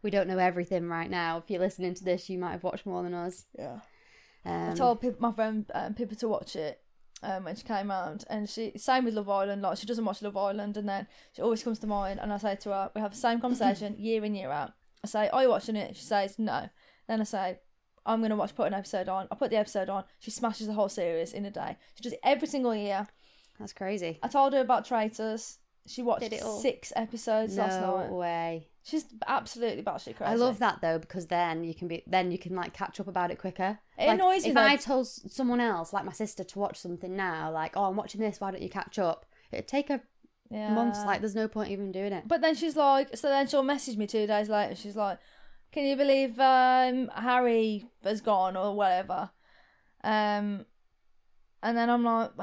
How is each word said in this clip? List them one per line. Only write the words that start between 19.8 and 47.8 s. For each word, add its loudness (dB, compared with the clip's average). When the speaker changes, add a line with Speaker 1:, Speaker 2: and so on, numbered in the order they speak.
Speaker 2:
on. -2
She -12
smashes -4
the -4
whole 2
series -2
in -6
a -8
day. -8
She -18
does -6
it -10
every 4
single 0
year. -2
Speaker 1:
That's -14
crazy. -4
Speaker 2:
I -2
told 6
her 4
about 2
Traitors. -2
She -10
watched 0
Speaker 1:
Did -6
it -6
all? -2
Speaker 2:
six -2
episodes 0
last 0
Speaker 1:
No 0
Speaker 2:
night. -4
Speaker 1:
way. -2
Speaker 2:
She's -4
absolutely -2
batshit -6
crazy. -6
Speaker 1:
I 2
love 4
that 2
though, 2
because -10
then 0
you -6
can -8
be, -6
then 2
you -2
can, -6
like, -6
catch -8
up -6
about 0
it -6
quicker. -4
Speaker 2:
It 4
Speaker 1:
Like, 6
Speaker 2:
annoys 6
me 0
Speaker 1:
if 4
Speaker 2:
though. 8
Speaker 1:
I 8
told 0
s-, -14
someone 0
else, 0
like -2
my -8
sister, -6
to -12
watch -2
something -8
now, -4
like, -4
"Oh, 2
I'm 0
watching -4
this, -2
why -4
don't -8
you -8
catch -8
up?" 0
It'd -8
take 0
a 0
Speaker 2:
Yeah. -2
Speaker 1:
months, 2
like, 2
there's -2
no 0
point -4
even -4
doing -2
it. -8
Speaker 2:
But 4
then 4
she's -2
like, 6
so 0
then 4
she'll 4
message 0
me -2
two 2
days 2
later. 0
She's -12
like, -2
"Can -2
you 4
believe, 4
um, 6
Harry 2